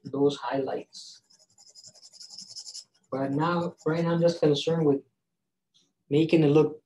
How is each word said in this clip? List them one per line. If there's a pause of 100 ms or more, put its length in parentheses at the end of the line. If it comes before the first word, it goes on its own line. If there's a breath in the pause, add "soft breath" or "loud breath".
those
highlights. (1900)
But
now, (140)
right
now,
I'm
just
concerned
with (1120)
making
it
look